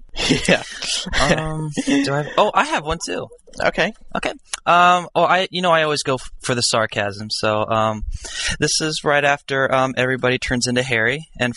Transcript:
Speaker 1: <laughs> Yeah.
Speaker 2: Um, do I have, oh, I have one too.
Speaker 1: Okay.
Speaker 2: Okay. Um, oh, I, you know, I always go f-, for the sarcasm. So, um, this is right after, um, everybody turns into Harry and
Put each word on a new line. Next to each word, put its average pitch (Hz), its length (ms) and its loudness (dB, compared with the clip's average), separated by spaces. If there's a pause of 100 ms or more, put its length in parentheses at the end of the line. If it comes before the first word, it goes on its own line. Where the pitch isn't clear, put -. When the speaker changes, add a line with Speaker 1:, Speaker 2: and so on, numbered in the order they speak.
Speaker 1:
<laughs> - 40 -20 (380)
Yeah. 165 160 2 (580)
Speaker 2:
Um, 156 480 0 (160)
do 277 280 0
I 143 100 0
have, 147 40 -6 (100)
oh, 202 160 4
I 202 120 2
have 285 180 -2
one 160 220 -4
too. - 220 -6 (360)
Speaker 1:
Okay. 180 300 0 (220)
Speaker 2:
Okay. - 160 -2 (340)
Um, 175 480 6
oh, 170 100 4
I, 180 280 4
you 175 100 -4
know, 180 100 4
I 160 120 4
always 151 200 0
go 135 120 0
f-, - 140 -8 (140)
for 131 120 0
the 120 60 0
sarcasm. 107 680 -2
So, 107 380 0
um, 110 340 0 (580)
this 151 220 0
is 156 220 -2
right 143 200 2
after, 139 500 0
um, 131 240 2
everybody 127 420 0
turns 123 280 -2
into 123 160 2
Harry 127 440 0 (120)
and 120 180 0